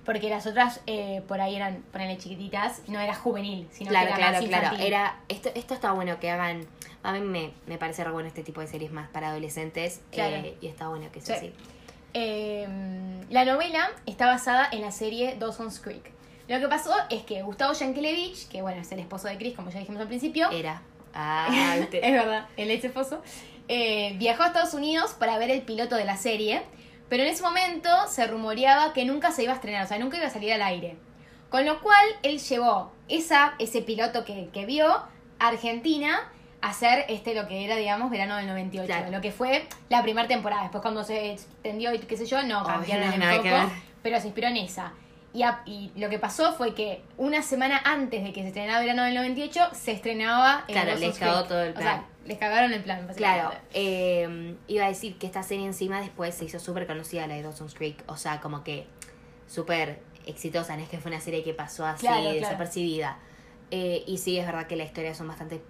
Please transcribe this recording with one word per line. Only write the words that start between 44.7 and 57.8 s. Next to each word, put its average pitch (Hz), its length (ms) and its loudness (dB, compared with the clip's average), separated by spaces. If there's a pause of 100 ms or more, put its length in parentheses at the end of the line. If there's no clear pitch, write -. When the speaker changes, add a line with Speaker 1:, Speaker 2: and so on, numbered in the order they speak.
Speaker 1:
Y, 240 80 0
a-, 240 240 2
y 202 300 -12
lo 208 120 -2
que 208 100 -2
pasó 311 360 2
fue 240 200 0
que 208 280 -4 (160)
una 294 240 2
semana 269 420 2
antes 269 400 2
de 196 80 -6
que 196 100 -6
se 190 60 -4
estrenara 208 320 0
verano 240 240 2
del 247 100 2
noventa 254 260 0
y - 40 -2
ocho, 302 160 -2 (120)
se - 200 -4
estrenaba 233 760 4
en - 60 -6
Speaker 2:
Claro, 175 180 4
Speaker 1:
Dawson's 165 160 0
Speaker 2:
les 165 100 -4
cagó 175 160 4
Speaker 1:
Creek. 180 140 2
Speaker 2:
todo 175 140 2
el 170 80 0
Speaker 1:
O 165 100 -8
sea, - 20 -2
Speaker 2:
plan. 190 240 0 (180)
Speaker 1:
Les 202 140 -8
cagaron 226 340 4
el 208 120 -2
plan, 180 220 -4
básicamente. 180 100 -12 (260)
Speaker 2:
Claro, - 180 -4 (140)
eh, 175 840 0 (120)
iba 202 160 2
a 196 40 4
decir 190 300 -6
que 190 80 -8
esta 185 160 -6
serie 196 240 -4
encima 190 340 -2
después 175 340 -6
se 170 100 -8
hizo 170 160 -8
súper 180 260 -4
conocida, 160 400 -6
la 151 80 -6
de 147 80 -8
Dawson's 151 320 -12
Creek. 151 320 -8